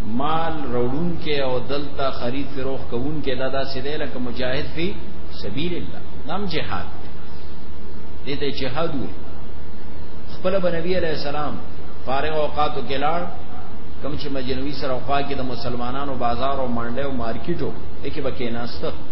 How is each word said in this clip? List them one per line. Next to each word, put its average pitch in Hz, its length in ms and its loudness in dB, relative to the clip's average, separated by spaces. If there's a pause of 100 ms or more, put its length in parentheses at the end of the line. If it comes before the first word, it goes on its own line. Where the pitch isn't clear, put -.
مال 156 480 0
وروړونکې 147 880 0
او 127 180 0
دلته 139 520 0
خرید 127 440 0
فروخت 131 360 0
کوونکې، 131 480 0
دا 131 100 0
داسې 135 280 -2
دی 143 200 -2
لکه 139 220 -2
مجاهد 127 460 0 (100)
فی 180 180 0 (380)
سبیل 104 420 0
الله. - 280 0 (260)
نام 196 180 0
جهاد 117 420 0 (140)
دی. - 80 0 (1160)
دې 143 140 0
ته 139 200 0
جهاد 143 360 0
وایي. 110 200 0 (1200)
خپله 190 240 2
به 180 100 2 (100)
نبی 180 180 2
علیه 165 200 0
السلام 147 400 0 (480)
فارغ 143 300 0
اوقاتو 147 460 0
کې 135 240 0
لاړ، 170 160 0 (800)
کوم 143 160 0
چې 147 100 0
مجنوي 135 460 0
سره 131 320 0
خوا 139 160 0
کې 139 120 -2
د 131 80 0
مسلمانانو 123 760 0
بازار 120 440 0
او 127 80 -2
منډه 120 380 0
او 135 60 -2
مارکیټ 123 500 0
و، 104 100 0 (320)
دې 143 60 0
کې 147 100 0
به 131 120 0
کېناسته 120 600 0 (200)